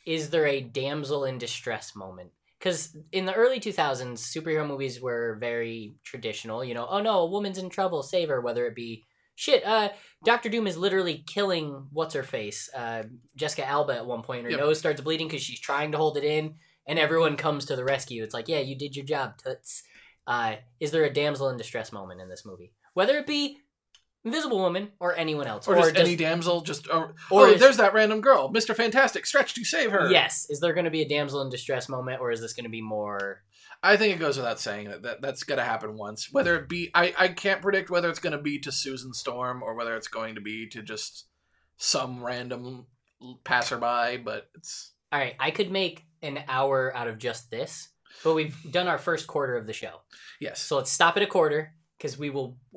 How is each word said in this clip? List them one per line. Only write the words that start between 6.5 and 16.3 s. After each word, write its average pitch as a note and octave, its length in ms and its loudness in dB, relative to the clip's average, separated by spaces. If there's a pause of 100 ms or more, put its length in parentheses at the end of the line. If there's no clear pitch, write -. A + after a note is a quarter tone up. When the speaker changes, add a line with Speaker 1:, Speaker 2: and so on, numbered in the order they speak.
Speaker 1:
You A#2+ 100 -6
know, A#2 120 -4
"Oh G3 140 -2
no, G#3+ 200 2
a E3 100 4
woman's G3 280 -4
in F#3 100 -8
trouble, F3 340 -2
save E3+ 280 0
her," C3 100 0
whether A#2+ 260 -2
it A2+ 80 -6
be, A#2 300 -12 (300)
shit, - 300 4
uh, G#3 260 2 (340)
Doctor A#3 240 4
Doom A3 180 0
is E3+ 120 -2
literally F#3 480 0
killing D#3 680 -2
what's-her-face, C3+ 840 -4
uh, A#2 280 -6 (340)
Jessica D3 300 -4
Alba C#3+ 300 2
at A#2 100 -8
one A#2 160 -6
point. A#2+ 240 -8
Her A#2+ 60 -2
Speaker 2:
Yep. C#3 80 0
Speaker 1:
nose D3+ 180 4
starts D3 240 0
bleeding D#3+ 260 -2
'cause D3+ 140 -6
she's - 180 -10
trying D3 320 -2
to D3+ 60 0
hold D3+ 180 2
it C#3+ 80 0
in, D#3 320 0 (300)